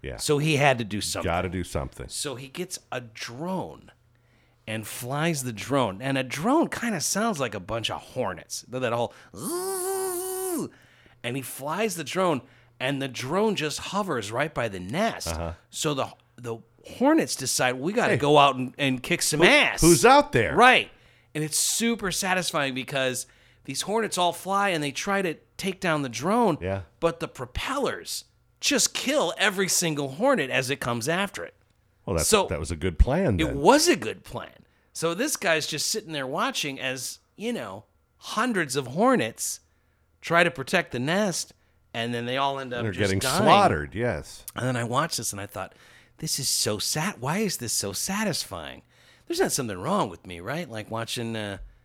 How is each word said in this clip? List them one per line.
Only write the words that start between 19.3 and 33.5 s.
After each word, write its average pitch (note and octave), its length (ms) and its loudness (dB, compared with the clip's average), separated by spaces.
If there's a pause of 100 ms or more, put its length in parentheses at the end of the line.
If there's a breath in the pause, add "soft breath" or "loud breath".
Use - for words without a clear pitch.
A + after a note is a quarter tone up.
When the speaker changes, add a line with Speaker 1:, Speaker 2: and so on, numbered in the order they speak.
Speaker 1:
who, F3 60 10
Speaker 2:
ass." A#3+ 340 6
Speaker 1:
who's D#3+ 260 8
out C#4 260 8
there? A2+ 220 2
Speaker 2:
Right. G#3+ 340 8 (460 soft breath)
And D3+ 100 -2
it's D3+ 140 -2
super A3 540 0
satisfying E3 600 0
because C3 520 -2 (380 soft breath)
these C3+ 180 -6
hornets G#3 360 -2
all F3 140 2
fly G3 380 0
and D#3+ 120 0
they C#3+ 80 -2
try G3 320 -2
to - 120 -2 (220)
take F#3+ 240 -4
down D#3 220 0
the C3+ 60 -4
drone, E3+ 520 2
Speaker 1:
Yeah. F#2+ 220 -2 (160)
Speaker 2:
but E3 220 0
the E3 80 -6
propellers C3 960 -6 (360)
just - 340 2
kill A#3 420 0
every F#3+ 320 2
single C#3+ 440 0
hornet F#3+ 380 2
as B2+ 200 0
it C3+ 100 -2
comes A#2+ 280 -2
after F3 360 -2
it. - 100 -14 (520)
Speaker 1:
Well, E2 100 0
that's, D2+ 120 2
Speaker 2:
So G3+ 180 4
Speaker 1:
that D2 120 -4
was D#2 120 -6
a E2+ 60 -2
good E2 220 0
plan C#3 400 6
Speaker 2:
it D#3+ 60 2
Speaker 1:
then. C#3 140 -2